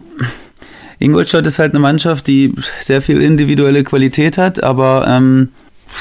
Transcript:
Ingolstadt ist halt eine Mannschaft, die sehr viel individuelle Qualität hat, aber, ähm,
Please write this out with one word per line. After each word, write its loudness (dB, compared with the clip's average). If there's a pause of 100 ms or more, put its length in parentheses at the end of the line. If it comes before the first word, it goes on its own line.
(960)
Ingolstadt 0
ist -2
halt 0
eine 2
Mannschaft, -2
die 2 (260)
sehr -2
viel 0
individuelle 2
Qualität 0
hat, -2
aber, 0
ähm, 2 (520)